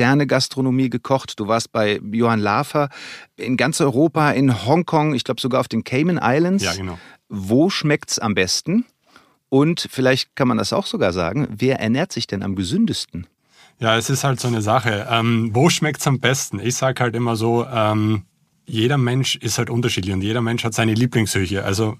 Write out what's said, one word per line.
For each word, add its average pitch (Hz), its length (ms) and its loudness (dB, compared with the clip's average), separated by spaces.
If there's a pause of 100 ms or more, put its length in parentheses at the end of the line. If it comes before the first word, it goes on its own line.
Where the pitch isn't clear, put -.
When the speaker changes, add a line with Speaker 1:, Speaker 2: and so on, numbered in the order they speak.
(120)
Speaker 1:
Sterne-Gastronomie 131 760 0
gekocht, - 480 -2
du 107 80 -4
warst 113 260 0
bei 104 280 0 (120)
Johann 113 280 2
Lafer 135 480 0 (480)
in 120 200 -2
ganz 127 240 0
Europa, 147 520 2
in 123 340 2
Hongkong, 156 480 2
ich 120 100 -4
glaub 123 160 -4
sogar 127 200 0
auf 127 80 -4
den 113 160 -2
Cayman 156 360 0
Islands. 175 440 2
Speaker 2:
Ja, 185 100 -2
genau. 92 240 -8 (300)
Speaker 1:
Wo 107 420 2
schmeckt's - 480 -2
am 107 160 0
besten? 151 500 0 (640)
Und 135 400 2
vielleicht 131 440 0
kann 135 140 2
man 117 100 2
das 104 140 -2
auch 104 140 0
sogar 117 260 0
sagen, 92 380 -2
wer 123 300 0
ernährt 131 320 0
sich - 140 -6
denn 98 160 -6
am 98 140 -4
gesündesten? 98 720 -2 (520)
Speaker 2:
Ja, 113 180 4
es 113 140 -2
ist 135 140 0
halt 131 160 0
so 123 80 -2
eine 113 140 0
Sache. 110 480 0
Ähm, 113 420 2
wo 139 180 4
schmeckt's 151 360 -2
am 135 140 4
besten? 120 380 0
Ich 117 180 -2
sag 131 240 -2
halt 120 140 0
immer 117 220 0
so, 117 360 0
ähm, 107 500 2 (440)
jeder 123 320 0
Mensch 127 380 0
ist - 220 -4
halt 113 120 -2
unterschiedlich 113 440 -2
und 95 80 -2
jeder 110 200 -2
Mensch 117 220 -2
hat 113 100 -4
seine 110 200 2
Lieblingsküche. 104 720 0
Also 107 360 -2